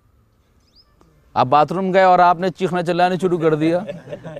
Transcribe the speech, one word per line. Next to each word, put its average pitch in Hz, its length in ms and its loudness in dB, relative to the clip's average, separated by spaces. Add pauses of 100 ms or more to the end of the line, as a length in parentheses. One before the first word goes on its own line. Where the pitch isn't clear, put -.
(1300)
آپ 123 120 0
باتھ 147 260 2
روم 185 200 -4
گئے 190 100 4
اور 180 160 4
آپ 175 220 4
نے 190 100 -2
چیخنا 180 320 -4
چلانا 175 380 0
شروع 175 180 -2
کر 156 160 2
دیا، 160 240 0 (600)